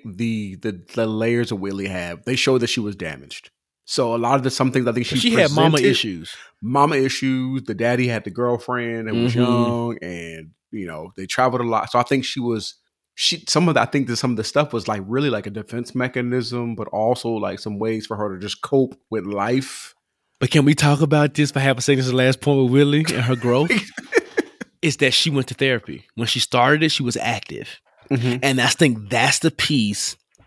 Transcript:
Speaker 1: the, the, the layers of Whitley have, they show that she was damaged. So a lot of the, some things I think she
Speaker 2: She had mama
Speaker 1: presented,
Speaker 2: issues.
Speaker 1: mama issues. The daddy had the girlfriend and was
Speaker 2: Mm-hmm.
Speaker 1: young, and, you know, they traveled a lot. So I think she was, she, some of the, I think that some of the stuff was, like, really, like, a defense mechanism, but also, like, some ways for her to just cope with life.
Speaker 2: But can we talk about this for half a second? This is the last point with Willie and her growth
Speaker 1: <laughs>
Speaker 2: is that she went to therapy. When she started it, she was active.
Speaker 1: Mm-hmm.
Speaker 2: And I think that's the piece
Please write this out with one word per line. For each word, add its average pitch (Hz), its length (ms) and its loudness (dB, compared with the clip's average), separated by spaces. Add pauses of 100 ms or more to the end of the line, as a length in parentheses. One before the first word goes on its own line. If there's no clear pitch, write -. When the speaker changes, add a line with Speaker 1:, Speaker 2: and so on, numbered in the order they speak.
Speaker 1:
the, 104 520 -6
the, 98 240 -6 (140)
the 113 120 0
layers 113 440 0
of 104 80 -4
Whitley 98 300 -6
have, 87 360 -8
they 127 120 -2
show 131 220 4
that 117 100 0
she - 120 -4
was 104 140 -4
damaged. 73 560 -12 (380)
So 117 260 -2
a 117 40 0
lot 120 180 0
of 131 60 2
the, 131 80 0
some 131 220 2
things 127 160 2
I 117 40 2
think 120 140 0
she - 100 -2
Speaker 2:
She 233 180 2
had 165 180 4
mama 156 240 4
Speaker 1:
presented, 139 140 6
Speaker 2:
issues. 90 440 -2 (260)
Speaker 1:
mama 139 360 2
issues. 131 640 0
The 107 120 -6
daddy 123 340 2
had 113 160 -2
the 104 60 -8
girlfriend 117 760 -2
and 117 140 0
was 123 100 2
Speaker 2:
Mm-hmm. 120 80 2
Speaker 1:
young, 120 640 0
and, 82 480 -12 (220)
you 101 140 -8
know, 82 300 -12
they 95 100 -10
traveled 127 360 0
a - 60 -2
lot. 110 240 -2
So 123 80 2
I - 20 4
think 131 220 0
she - 160 -8
was, 117 340 -4 (400)
she, - 340 -2
some 180 200 4
of 151 60 4
the, 120 60 4
I 113 60 4
think 135 220 0
that 117 80 -2
some 123 160 0
of 110 60 -2
the 110 60 -2
stuff 147 280 0
was, 110 160 -4
like, 104 180 -2
really, 131 240 0
like, 104 160 -4
a 101 40 -10
defense 110 440 -8
mechanism, 123 800 -2
but 110 140 -8
also, 117 420 0
like, 101 300 -4
some 104 180 -8
ways 110 280 -2
for 107 100 -8
her 104 180 -4
to 90 60 -12
just 101 200 -8
cope 135 380 0 (100)
with 107 160 -4
life. 104 720 -4 (460)
Speaker 2:
But 131 100 0
can 147 140 4
we 147 100 6
talk 147 260 4
about 147 340 2
this 147 180 0
for 135 80 -2
half 135 180 2
a - 20 -4
second? 139 200 2
This 127 60 0
is 127 60 -2
the 127 60 0
last 131 220 4
point 139 240 4
with 123 80 2
Willie 147 360 4
and 127 140 0
her 123 140 0
growth 123 340 2
Speaker 1:
<laughs> - 1120 -4
Speaker 2:
is 160 160 0
that 127 160 4
she - 160 2
went 135 180 0
to 117 60 -10
therapy. 123 600 -4
When 117 120 -4
she 123 140 -2
started 135 420 4
it, 156 80 2
she - 120 -2
was 120 140 -2
active. - 640 -6 (300)
Speaker 1:
Mm-hmm. 123 320 0
Speaker 2:
And 131 180 2
I 120 80 4
think 110 420 2
that's - 300 4
the 160 100 2
piece - 680 -2 (300)